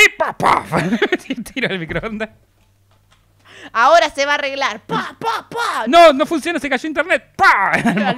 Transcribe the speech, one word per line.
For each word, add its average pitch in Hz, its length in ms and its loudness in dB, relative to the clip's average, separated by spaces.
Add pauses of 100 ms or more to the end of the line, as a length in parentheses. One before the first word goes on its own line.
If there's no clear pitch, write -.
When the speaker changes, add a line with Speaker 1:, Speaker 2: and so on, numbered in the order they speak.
(180)
Speaker 1:
pa, 262 180 -4
pa". - 300 0
<laughs> - 880 -4
Tiro 233 140 -4
el 185 100 -4
microondas. 180 520 -8 (1400)
Speaker 2:
Ahora 294 380 4
se 277 160 -4
va 294 60 -2
a - 20 2
arreglar. 269 520 -6
Pa, - 340 -8
pa, 453 280 -6
pa. 415 380 -6
Speaker 1:
"No, 330 260 8
no 277 140 -2
funciona, 330 320 -4
se 285 100 -8
cayó 254 200 -4
internet". 320 480 -4
"Pa". 370 340 2
Speaker 2:
<laughs> 151 40 0
Al 233 440 0